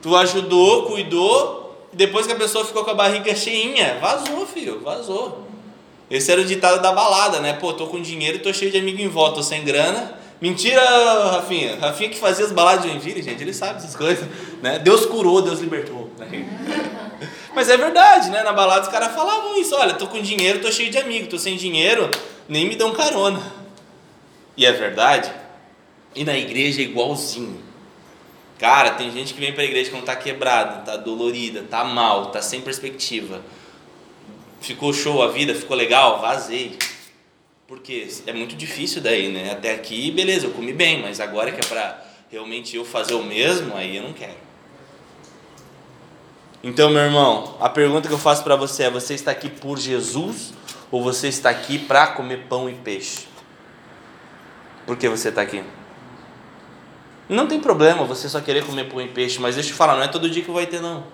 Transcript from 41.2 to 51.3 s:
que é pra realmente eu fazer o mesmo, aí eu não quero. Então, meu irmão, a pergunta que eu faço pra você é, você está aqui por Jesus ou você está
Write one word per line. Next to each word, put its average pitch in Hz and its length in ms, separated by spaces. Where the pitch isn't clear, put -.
que - 80
é 120 80
pra 104 340
realmente 113 460
eu 117 80
fazer 117 300
o 113 80
mesmo, 123 520
aí 95 220
eu 104 60
não 147 100
quero. 90 320
Então, 123 260
meu 147 120
irmão, 143 580
a - 80
pergunta 147 400
que 151 60
eu 147 60
faço 147 240
pra 147 120
você 139 280
é, 123 60
você 123 240
está 139 180
aqui - 180
por 139 280
Jesus 127 760
ou 123 140
você 127 240
está 131 220